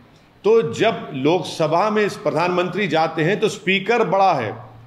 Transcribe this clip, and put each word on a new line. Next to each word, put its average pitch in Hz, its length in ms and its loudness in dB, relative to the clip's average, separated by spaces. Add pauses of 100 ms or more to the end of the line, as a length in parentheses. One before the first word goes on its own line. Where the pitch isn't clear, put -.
(440)
तो 220 300 4
जब 208 400 -2
लोकसभा 160 760 0
में 214 160 0
इस - 100 -6
प्रधानमंत्री 180 720 -2
जाते 160 340 0
हैं 185 180 0
तो 214 80 0
स्पीकर 196 560 0
बड़ा 190 280 2
है, 117 240 -2 (300)